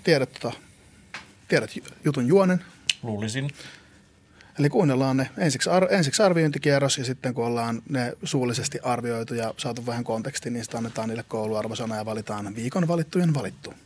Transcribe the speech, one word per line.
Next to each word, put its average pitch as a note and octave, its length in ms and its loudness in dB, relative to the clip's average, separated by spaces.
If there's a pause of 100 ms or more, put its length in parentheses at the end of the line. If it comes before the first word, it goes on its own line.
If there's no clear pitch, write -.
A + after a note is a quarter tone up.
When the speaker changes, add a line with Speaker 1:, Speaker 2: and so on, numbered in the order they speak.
Speaker 1:
tiedät, D3+ 300 2
tota, - 220 -6 (920)
tiedät A#2+ 280 0
ju-, - 80 -10 (220)
jutun C#3 220 2
juonen. F#3 380 6 (380)
Speaker 2:
Luulisin. A2+ 460 -4 (1120)
Speaker 1:
Eli C#3+ 100 6
kuunnellaan C3+ 480 4
ne C3 200 -2
ensiksi D#3+ 320 2
ar-, F#3 240 4
ensiksi F3+ 300 4
arviointikierros, D3 720 4
ja C3 80 -2
sitten B2+ 280 -4
kun A#2 120 -2
ollaan A#2 440 -2
ne B2+ 240 -2 (100)
suullisesti C3 600 -2
arvioitu A#2+ 500 -2
ja A2+ 240 -4
saatu A#2+ 280 -6
vähän A#2+ 180 -2
konteksti, A#2+ 460 -4
niin A#2+ 140 -6
sitten A#2 140 -8
annetaan A2+ 320 -4
niille A#2 180 -6
kouluarvosana A2 680 -4
ja G#2+ 100 -6
valitaan G#2+ 500 -6
viikon B2+ 320 0
valittujen E3+ 460 2
valittu. G#2+ 400 -6 (120)